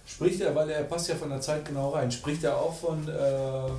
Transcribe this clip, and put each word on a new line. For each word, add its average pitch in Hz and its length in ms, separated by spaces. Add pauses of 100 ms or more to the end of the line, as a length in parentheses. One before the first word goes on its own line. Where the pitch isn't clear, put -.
Spricht 190 360
er, 190 160
weil 151 120
er 151 140
passt 165 260
ja 165 60
von 151 160
der 135 100
Zeit 151 240
genau 139 260
rein, 139 200
spricht 151 320
er 135 140
auch 165 180
von, 156 340
äh, 135 600 (100)